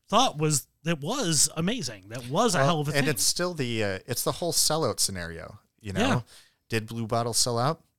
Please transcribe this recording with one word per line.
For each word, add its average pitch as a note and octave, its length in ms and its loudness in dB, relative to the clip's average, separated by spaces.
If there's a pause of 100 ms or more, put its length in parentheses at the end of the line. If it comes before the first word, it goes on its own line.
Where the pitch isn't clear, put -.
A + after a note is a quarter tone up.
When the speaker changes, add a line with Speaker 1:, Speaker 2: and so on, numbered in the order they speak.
Speaker 1:
thought G#3 300 2
was, D3+ 280 2 (180)
that E3 160 -2
was E3 560 2
amazing. D#3+ 520 -4
That B2 200 -10
was F#3 260 2
a E3 40 2
Speaker 2:
Well, C#3 80 4
Speaker 1:
hell D#3 140 2
of C#3+ 80 -2
a D3+ 40 -4
Speaker 2:
and D3 140 2
Speaker 1:
thing. - 40 2
Speaker 2:
it's C3 120 0
still F3+ 320 0
the, A#2+ 300 0
uh, F#2+ 220 -2
it's - 180 -4
the D3+ 80 0
whole E3+ 200 -4
sellout D3+ 480 2
scenario, E2+ 580 -6 (220)
you G#2 120 -8
know? - 80 -2
Speaker 1:
Yeah. A3+ 200 2 (480)
Speaker 2:
Did A2+ 180 -2
Blue A#2 200 -6
Bottle A#2 280 -2
sell A#2 240 2
out? C#3+ 240 0 (160)